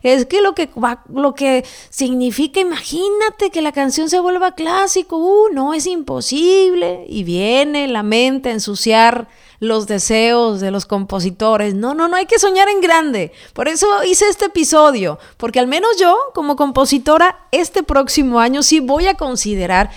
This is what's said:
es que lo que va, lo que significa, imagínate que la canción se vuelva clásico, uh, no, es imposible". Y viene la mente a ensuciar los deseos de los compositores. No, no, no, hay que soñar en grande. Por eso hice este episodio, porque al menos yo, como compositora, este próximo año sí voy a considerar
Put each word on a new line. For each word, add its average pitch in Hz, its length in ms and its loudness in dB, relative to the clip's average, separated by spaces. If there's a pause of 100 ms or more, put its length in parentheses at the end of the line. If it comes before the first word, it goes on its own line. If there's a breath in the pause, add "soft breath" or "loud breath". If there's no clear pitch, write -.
es 254 240 2
que 392 160 0
lo 392 120 2
que 302 140 -4 (140)
va, 240 200 -2 (100)
lo 277 220 -2
que 262 300 0 (240 loud breath)
significa, 254 720 -2
imagínate 392 880 -4
que 320 120 -4
la 302 100 -2
canción 285 380 -2
se 359 100 2
vuelva 359 340 0
clásico, 359 600 -2
uh, 403 360 4
no, 277 200 -2
es 320 140 -4
imposible". 339 1200 0
Y 208 160 -6
viene 262 640 0
la 226 140 -4
mente 254 480 0
a - 20 -4
ensuciar 226 760 0 (340 soft breath)
los 220 240 -2
deseos 220 760 0
de 196 120 -4
los 196 140 -6
compositores. 196 880 -2
No, 240 180 -4
no, 330 140 0
no, 359 80 -2
hay 381 100 -2
que 453 140 2
soñar 392 280 2
en 403 120 0
grande. 311 500 0 (220 loud breath)
Por - 160 -4
eso 330 180 0 (160)
hice 370 260 2
este 403 180 0
episodio, 285 760 2 (160 loud breath)
porque 233 240 -2
al 247 80 2
menos 349 220 0 (100)
yo, 359 180 4 (160)
como 226 220 -4
compositora, 285 960 2
este 330 320 0
próximo 269 560 0
año 254 240 0
sí 320 160 4
voy 277 260 0
a 392 80 2
considerar 196 840 -2